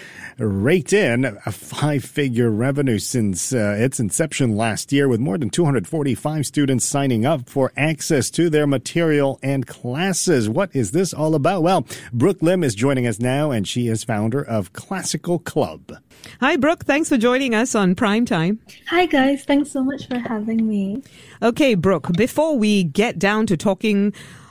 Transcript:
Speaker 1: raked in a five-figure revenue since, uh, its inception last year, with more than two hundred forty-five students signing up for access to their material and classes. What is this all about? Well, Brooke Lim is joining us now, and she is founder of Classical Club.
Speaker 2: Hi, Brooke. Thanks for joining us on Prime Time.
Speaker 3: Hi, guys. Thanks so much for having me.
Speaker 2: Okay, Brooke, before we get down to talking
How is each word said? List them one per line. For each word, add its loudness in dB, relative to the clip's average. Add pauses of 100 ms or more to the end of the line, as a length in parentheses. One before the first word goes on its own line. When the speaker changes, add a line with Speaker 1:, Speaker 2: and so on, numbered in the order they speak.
(400)
Speaker 1:
raked 2
in 2
a -6
five-figure -2
revenue 0
since, -2
uh, 0
its 0
inception -2
last -2
year, 4
with 2
more -2
than -2
two 0
hundred 0
forty-five -4
students 0
signing 0
up 0
for 0
access 0
to 0
their 4
material 0
and -2
classes. 0
What -2
is -2
this 0
all 0
about? 2
Well, 2 (280)
Brooke 2
Lim 2
is 0
joining 0
us -2
now, 0
and -2
she -2
is -2
founder -2
of -4
Classical -6
Club. -6 (420)
Speaker 2:
Hi, 2
Brooke. 0
Thanks 0
for 4
joining 2
us 0
on 2
Prime 2
Time. 0 (300)
Speaker 3:
Hi, 2
guys. 2
Thanks 0
so -2
much -4
for -4
having -2
me. -2 (400)
Speaker 2:
Okay, 2
Brooke, 0
before 0
we 4
get -2
down 0
to 0
talking 0 (380)